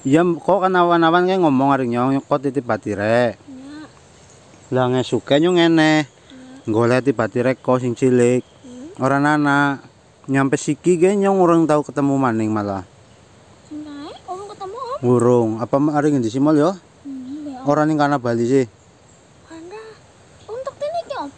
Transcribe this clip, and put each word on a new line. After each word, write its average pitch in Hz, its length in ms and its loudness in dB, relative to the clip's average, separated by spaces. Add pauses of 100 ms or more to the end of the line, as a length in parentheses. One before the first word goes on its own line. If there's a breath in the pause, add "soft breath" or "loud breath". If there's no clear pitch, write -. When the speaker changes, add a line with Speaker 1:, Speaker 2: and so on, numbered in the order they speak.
Speaker 1:
Iya, 143 180 4
kok 175 400 0
kan 185 140 2
awan-awan 175 480 4
kae 185 160 2
ngomong 139 320 4
arek 131 160 0
nyong, 131 340 0
kok 143 160 -2
titip 135 240 -4
batire. 110 720 0
Speaker 2:
Iya. 277 460 -20 (880)
Speaker 1:
Lah 127 240 0
ngesuke 127 480 0
nyong 180 160 2
ngene. 156 480 4
Speaker 2:
Iya. - 640 -18
Speaker 1:
Goleki 120 400 2
batire 120 480 -2
kok 127 240 0
sing 123 160 -4
cilik. 123 480 2 (160)
Speaker 2:
Hmm. - 400 -14
Speaker 1:
Ora 135 160 0
nana. 143 640 0 (440)
Nyampe 135 320 0
siki 165 400 -2
ge 180 160 4
nyong 196 240 2
urung 170 280 4
tau 151 160 2
ketemu 139 360 -2
maning 113 320 0
malah. 101 320 -4 (840)
Speaker 2:
Sing 302 160 -14
kae, 294 320 -16 (120)
Om 370 200 -12
ketemu, 392 320 -14
Om? 523 280 -8
Speaker 1:
Urung. 120 520 2
Apa 117 200 -4
ma-, 151 160 0
ari 147 160 0
ngendi 127 200 0
sih, 131 120 -4
Mol, 151 160 2
ya? 160 160 2
Speaker 2:
Hmm, 269 720 -16
iya, 262 160 -14
Om. 262 80 -8
Speaker 1:
Ora 151 160 2
ning 156 80 -2
kana 147 240 0
Bali 117 240 -2
sih. 127 240 2 (800)
Speaker 2:
Ora. 349 360 -20 (680)
Untuk 523 320 -10
tiliki, 659 320 -6
Om. 311 240 -8